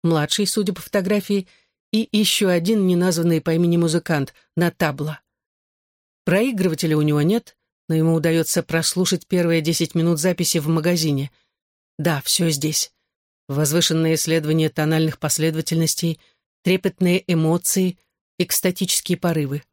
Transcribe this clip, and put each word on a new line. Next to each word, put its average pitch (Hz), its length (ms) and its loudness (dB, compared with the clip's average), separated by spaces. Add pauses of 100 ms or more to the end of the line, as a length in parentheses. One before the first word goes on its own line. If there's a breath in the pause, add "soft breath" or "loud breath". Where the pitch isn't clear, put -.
младший, 165 440 0
судя 202 260 -2
по - 80 -10
фотографии, 202 640 -2 (460 soft breath)
и 220 200 -2
еще 208 360 0
один 185 380 2
неназванный 175 540 2
по 160 140 -2
имени 170 220 2
музыкант, 160 580 0 (220 soft breath)
на 170 140 2
табла. 147 500 -4 (1040)
Проигрывателя 185 720 0
у 151 60 2
него 147 200 2
нет, 208 340 0 (320)
но 165 60 0
ему 160 200 4
удается 165 480 0
прослушать 165 640 -2
первые 170 360 0
десять 160 320 -2
минут 165 260 2
записи 175 380 0
в 147 100 -2
магазине. 160 640 0 (680)
Да, 151 240 -2
все - 280 0
здесь. 151 420 -4 (560)
Возвышенное 160 680 0
исследование 160 540 0
тональных 156 500 0
последовательностей, 160 1000 -2 (420 soft breath)
трепетные 185 640 0
эмоции, 175 720 0 (400)
экстатические 180 800 -2
порывы. 147 540 -2